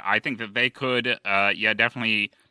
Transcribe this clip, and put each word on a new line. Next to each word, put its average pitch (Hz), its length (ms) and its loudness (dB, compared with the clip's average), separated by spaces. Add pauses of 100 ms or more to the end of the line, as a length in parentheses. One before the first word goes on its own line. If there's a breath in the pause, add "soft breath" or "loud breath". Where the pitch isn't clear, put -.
I 107 140 2
think 117 200 -6
that 110 140 -10
they 120 160 0
could, 123 560 -2
uh, 101 320 2
yeah, 107 160 0
definitely, 110 580 0 (200 soft breath)